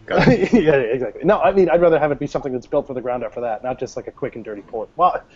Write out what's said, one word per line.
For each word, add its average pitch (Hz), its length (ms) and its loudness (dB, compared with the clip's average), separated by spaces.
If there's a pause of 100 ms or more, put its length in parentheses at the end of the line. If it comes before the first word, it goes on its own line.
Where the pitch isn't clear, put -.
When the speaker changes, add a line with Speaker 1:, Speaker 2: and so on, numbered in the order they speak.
Speaker 1:
go - 120 -4
ahead. - 360 4
Speaker 2:
<laughs> - 0 -
Yeah, 156 220 4
exactly. 123 500 -2
No, 190 140 4
I 170 140 2
mean, 185 160 4
I'd 170 120 4
rather 160 180 4
have 147 120 0
it 143 80 -4
be 143 80 -4
something 139 260 -6
that's 123 140 -8
built 143 200 -2
for 139 60 -8
the 123 80 -8
ground 123 220 -4
up 107 100 -8
for 120 80 -10
that, 113 220 -6
not 127 160 -6
just, 123 180 -8
like, 117 100 -12
a 110 40 -12
quick - 240 -10
and 110 100 -14
dirty 104 160 -12
port. 107 360 -10
Well, 175 240 2 (140)